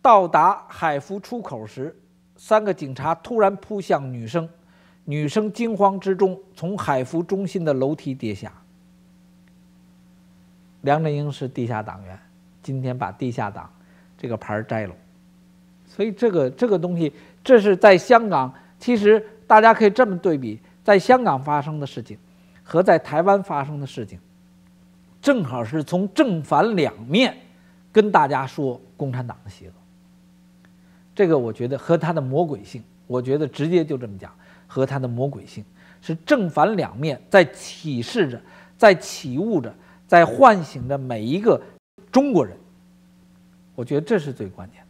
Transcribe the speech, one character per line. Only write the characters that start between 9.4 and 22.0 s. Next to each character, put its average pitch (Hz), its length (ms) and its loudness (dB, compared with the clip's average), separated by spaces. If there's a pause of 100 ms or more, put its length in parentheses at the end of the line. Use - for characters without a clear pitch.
梁 139 200 0
振 156 100 -2
英 147 200 -4
是 135 160 -10
地 127 180 -6
下 110 160 -6
党 104 220 -14
员， 92 120 -20 (460)
今 135 180 -8
天 127 160 -6
把 107 140 -6
地 123 220 -8
下 110 180 -6
党 82 180 -18 (480)
这 135 120 -12
个 113 80 -6
牌 110 180 -8
儿 107 80 -4
摘 110 240 -6
了。 90 80 -14 (920)
所 - 180 -6
以 220 80 -4
这 233 180 0
个， 151 200 0
这 240 180 -2
个 196 100 2
东 175 180 -4
西， 160 160 -2 (300)
这 247 180 6
是 196 160 2
在 190 220 8
香 233 300 4
港， 131 260 -2 (240)
其 247 180 0
实 208 240 6 (240)
大 220 160 8
家 220 140 8
可 220 100 0
以 208 60 6
这 240 160 4
么 190 100 -4
对 165 220 0
比， 113 220 -10 (240)
在 202 120 6
香 247 280 4
港 139 180 0
发 147 180 -2
生 151 200 -8
的 139 60 -8
事 - 140 -12